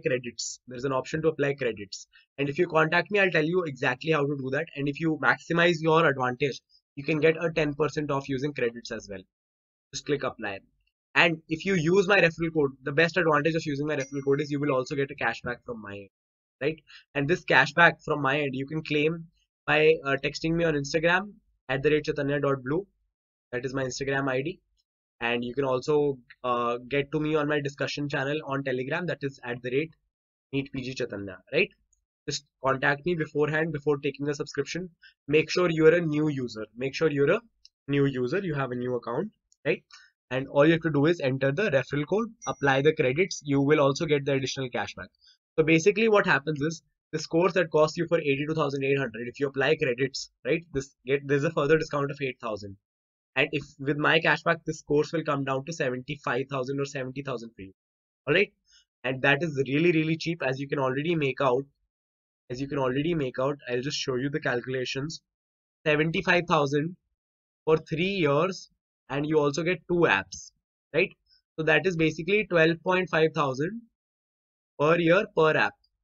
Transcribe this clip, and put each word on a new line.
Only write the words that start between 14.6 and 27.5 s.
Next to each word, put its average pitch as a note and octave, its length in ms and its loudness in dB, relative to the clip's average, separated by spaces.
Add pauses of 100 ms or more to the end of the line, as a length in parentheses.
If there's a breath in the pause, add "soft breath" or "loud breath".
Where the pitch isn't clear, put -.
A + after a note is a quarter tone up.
also B2+ 220 -2
get C#3 160 -4
a C#3 120 -8
cashback A#2+ 400 -4
from A#2 160 -12
my G2+ 140 -14
end, G2+ 160 -14 (500)
right? D#3 240 -4 (300 loud breath)
And C#3+ 140 0
this F3 180 0
cashback E3 580 4
from D3 200 -2
my C#3 160 0
end, C#3 160 -4
you C3+ 100 -4
can D#3 180 -8
claim D#3 420 0 (420)
by, D#3 260 6 (100)
uh, C#3 200 0
texting E3 320 -2
me E3+ 80 2
on D#3+ 100 2
Instagram E3 600 0 (360)
at C#3 140 -2
the D3+ 80 4
rate D3+ 140 2
Chaitanya C#3+ 340 -2
dot C#3 240 0
blue. D#3+ 240 -2 (640)
That B2 120 -6
is C3 120 -6
my C3+ 80 -2
Instagram C3+ 440 -2
I C3 140 0
D. E3+ 180 -6 (640)
And A#2+ 240 -2
you A#2+ 80 -8
can C#3+ 100 -2
also, C3+ 540 2 (260)
uh, A#2+ 360 0 (100)
get C#3 220 -2
to D#3 80 -2
me D3+ 160 0
on D3 120 0
my D3+ 140 0